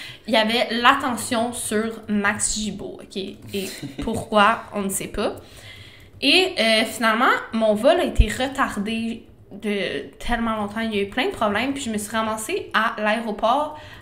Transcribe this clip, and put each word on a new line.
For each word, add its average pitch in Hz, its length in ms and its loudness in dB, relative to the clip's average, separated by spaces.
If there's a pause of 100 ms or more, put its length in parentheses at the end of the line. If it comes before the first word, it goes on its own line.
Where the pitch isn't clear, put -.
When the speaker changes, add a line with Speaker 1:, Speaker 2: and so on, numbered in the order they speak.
(280)
Speaker 1:
il 220 60 0
y 226 40 6
avait 226 340 4
l'attention 240 840 0
sur 220 540 -2
Max 208 480 0
Gibault, 202 460 -6
ok ? - 160 -12
Et 202 200 -8 (460)
Speaker 2:
<laughs> - 200 -10
Speaker 1:
pourquoi, 220 580 4 (120)
on 208 100 -2
ne 190 60 -2
sait - 180 -4
pas. 285 280 -4 (840)
Et, 359 380 4
euh, 220 260 4
finalement, 226 400 2 (280)
mon 220 200 4
vol 277 260 6
a 330 60 2
été 226 220 4
retardé 226 960 -2 (280)
de 202 540 -4 (140)
tellement 233 380 -2
longtemps. 208 240 -6
Il 226 140 -4
y 196 40 0
a - 20 2
eu 196 80 -2
plein 254 160 -2
de 403 60 0
problèmes, 220 420 0
puis 277 100 -6
je 226 60 -4
me 214 80 -2
suis 208 180 -6
ramassée 226 580 -4
à 220 280 2
l'aéroport 226 760 0 (240)